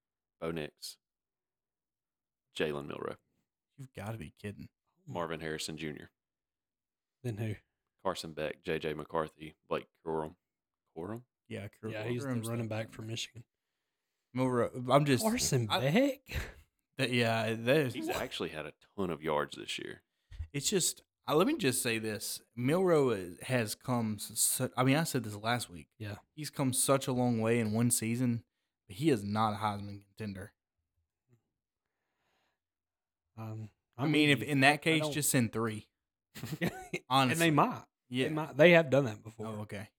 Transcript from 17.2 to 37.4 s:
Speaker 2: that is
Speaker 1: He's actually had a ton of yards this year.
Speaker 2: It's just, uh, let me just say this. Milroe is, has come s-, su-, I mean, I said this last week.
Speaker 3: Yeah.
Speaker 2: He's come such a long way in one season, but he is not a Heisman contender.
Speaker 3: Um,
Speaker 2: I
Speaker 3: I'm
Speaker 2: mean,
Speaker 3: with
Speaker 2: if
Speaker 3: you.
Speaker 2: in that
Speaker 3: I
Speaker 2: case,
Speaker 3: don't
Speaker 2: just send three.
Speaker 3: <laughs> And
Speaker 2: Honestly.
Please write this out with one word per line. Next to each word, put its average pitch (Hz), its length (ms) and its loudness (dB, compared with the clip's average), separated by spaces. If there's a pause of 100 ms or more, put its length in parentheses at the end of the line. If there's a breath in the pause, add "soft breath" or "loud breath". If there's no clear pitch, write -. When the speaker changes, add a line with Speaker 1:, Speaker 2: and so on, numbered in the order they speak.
Speaker 2:
that 117 220 2
is 135 180 0
Speaker 1:
He's - 140 -6
actually 107 400 -4
had 78 180 -10
a 76 60 -12 (240)
ton 95 140 0
of 76 120 -6
yards 73 340 0
this - 220 -8
year. - 240 -12 (500 loud breath)
Speaker 2:
It's 143 160 -2
just, - 340 -2 (260)
uh, 143 80 2
let 185 100 6
me 311 100 0
just 151 240 0
say 113 180 0
this. 110 420 -6 (160)
Milroe 151 540 4
is, 90 320 -4
has 120 340 0
come 113 420 -2
s-, - 160 -12
su-, - 420 0
I 123 60 2
mean, 135 140 4
I 165 80 2
said 131 180 -2
this 104 140 -8
last 113 340 -2
week. 82 160 -16 (120)
Speaker 3:
Yeah. 104 180 -8 (180)
Speaker 2:
He's 151 160 -12
come 131 220 0
such 135 340 2
a 135 60 0
long 123 280 2
way 117 200 4
in 107 120 0
one 120 200 4
season, 117 500 0 (460)
but - 80 -16
he 156 140 2
is 107 120 4
not 107 300 0
a 98 40 -6
Heisman 101 440 -4 (160)
contender. 98 360 -10 (2750)
Speaker 3:
Um, 110 320 -10 (260)
Speaker 2:
I 127 80 -4
Speaker 3:
I'm 156 80 2
Speaker 2:
mean, 151 160 6
Speaker 3:
with 139 140 6
Speaker 2:
if 123 40 -6
Speaker 3:
you. 147 60 -4
Speaker 2:
in 139 80 4
that 139 140 8
Speaker 3:
I - 40 -2
Speaker 2:
case, 160 240 2
Speaker 3:
don't 151 100 -2
Speaker 2:
just 147 180 0
send 120 220 4
three. 110 400 -4
Speaker 3:
<laughs> - 680 -12
And 175 100 0 (380)
Speaker 2:
Honestly. 135 380 4